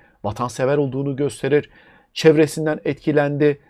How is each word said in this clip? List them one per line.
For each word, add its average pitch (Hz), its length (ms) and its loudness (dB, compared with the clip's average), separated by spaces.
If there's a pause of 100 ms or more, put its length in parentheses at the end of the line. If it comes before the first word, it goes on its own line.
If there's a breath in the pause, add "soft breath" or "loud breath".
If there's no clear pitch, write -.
(240 soft breath)
vatansever 127 540 -2
olduğunu 139 380 -2
gösterir. 139 540 -2 (440 soft breath)
Çevresinden 156 720 2
etkilendi. 143 840 0